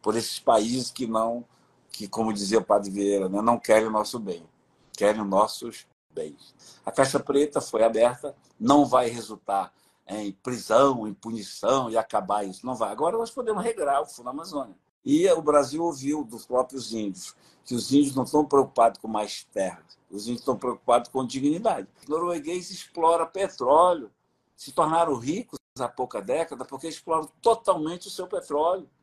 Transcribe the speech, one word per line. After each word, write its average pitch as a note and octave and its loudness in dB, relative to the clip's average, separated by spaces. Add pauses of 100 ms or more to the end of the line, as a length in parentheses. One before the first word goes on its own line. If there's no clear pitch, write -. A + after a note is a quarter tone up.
por G#2+ 0
esses - -4
países A#2 2
que B2 -6
não, A2+ -2 (480)
que, G#2 -12
como A2 -2
dizia G2+ 2
o - 0
Padre G2+ 2
Vieira, G2+ 0
né, G2+ -2
não A#2 4
querem A2 4
o A2 -4
nosso G#2+ -2
bem, F2 -10 (500)
querem G#2+ 2
os G2+ -4
nossos G#2 0 (280)
bens. - -12 (320)
A - -8
Caixa C3+ 2
Preta C#3+ 0
foi A2+ 0
aberta, A2+ 2 (240)
não C#3 6
vai B2 2
resultar G#2 -6 (340)
em G#2 -8
prisão, A#2+ 2
em G2+ -8
punição A2+ -2
e A2+ 0
acabar G#2 -2
isso, F#2+ -12
não B2+ -6
vai. A2 -4
Agora A3+ -2
nós A3+ -4
podemos A3 -4
regrar F#3 0
o - -4
Fundo B2 -14
Amazônia. C#3 -10 (280)
E D#3 4
o E3 4
Brasil D3 2
ouviu D3 -4
dos A2+ -14
próprios B2 -4
índios G#2 -8 (300)
que - -6
os A#2+ -4
índios C#3 4
não C3 0
estão D3+ 2
preocupados B2+ 4
com A2 -12
mais G#2+ -6
terra, F#2 -2 (300)
os G#2 -12
índios A#2 -8
estão B2+ -2
preocupados A#2+ 0
com C3 -4
dignidade. D3 -2 (180)
O C#3+ -8
norueguês E3+ -4
explora E3 0
petróleo, E3 2 (460)
se - -18
tornaram D#3+ 2
ricos C#3 -6 (220)
há B2 -4
pouca B2 -6
década B2+ -4
porque C#3 -12
exploram D#3+ -4 (120)
totalmente F3+ 0
o - -14
seu F3+ -10
petróleo. E3+ -2 (140)